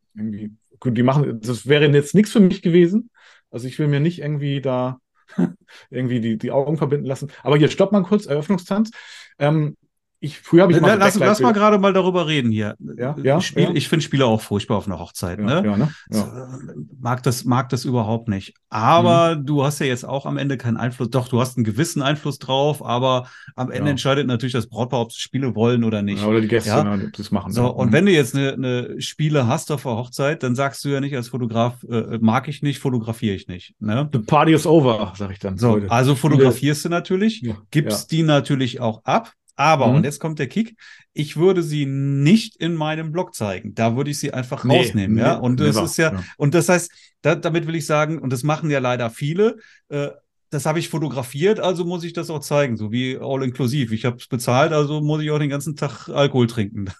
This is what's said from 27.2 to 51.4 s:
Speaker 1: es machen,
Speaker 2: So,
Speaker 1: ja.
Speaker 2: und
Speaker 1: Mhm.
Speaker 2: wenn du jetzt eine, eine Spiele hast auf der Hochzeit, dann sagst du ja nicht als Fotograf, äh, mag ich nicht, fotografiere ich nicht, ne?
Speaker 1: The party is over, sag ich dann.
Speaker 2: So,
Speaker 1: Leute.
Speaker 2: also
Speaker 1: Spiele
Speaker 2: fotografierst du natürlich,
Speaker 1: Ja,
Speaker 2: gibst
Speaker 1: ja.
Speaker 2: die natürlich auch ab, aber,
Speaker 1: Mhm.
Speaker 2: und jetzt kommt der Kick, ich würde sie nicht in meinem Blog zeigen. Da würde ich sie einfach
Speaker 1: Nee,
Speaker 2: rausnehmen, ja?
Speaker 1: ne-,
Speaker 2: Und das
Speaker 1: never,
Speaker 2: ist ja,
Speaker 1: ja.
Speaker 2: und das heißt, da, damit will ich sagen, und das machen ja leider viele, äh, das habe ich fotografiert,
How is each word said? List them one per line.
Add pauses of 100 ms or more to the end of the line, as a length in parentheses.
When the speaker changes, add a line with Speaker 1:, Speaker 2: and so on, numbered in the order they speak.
Speaker 1:
es
machen,
Speaker 2:
So,
Speaker 1:
ja.
Speaker 2:
und
Speaker 1:
Mhm.
Speaker 2:
wenn
du
jetzt
eine,
eine
Spiele
hast
auf
der
Hochzeit,
dann
sagst
du
ja
nicht
als
Fotograf,
äh,
mag
ich
nicht,
fotografiere
ich
nicht,
ne?
Speaker 1:
The
party
is
over,
sag
ich
dann.
Speaker 2:
So,
Speaker 1:
Leute.
Speaker 2:
also
Speaker 1:
Spiele
Speaker 2:
fotografierst
du
natürlich,
Speaker 1:
Ja, (120)
Speaker 2:
gibst
Speaker 1:
ja.
Speaker 2:
die
natürlich
auch
ab, (260)
aber,
Speaker 1:
Mhm.
Speaker 2:
und
jetzt
kommt
der
Kick, (380)
ich
würde
sie
nicht
in
meinem
Blog
zeigen.
Da
würde
ich
sie
einfach
Speaker 1:
Nee,
Speaker 2:
rausnehmen,
ja?
Speaker 1:
ne-,
Speaker 2:
Und
das
Speaker 1:
never,
Speaker 2:
ist
ja,
Speaker 1:
ja. (140)
Speaker 2:
und
das
heißt, (300)
da,
damit
will
ich
sagen,
und
das
machen
ja
leider
viele, (320)
äh, (400)
das
habe
ich
fotografiert,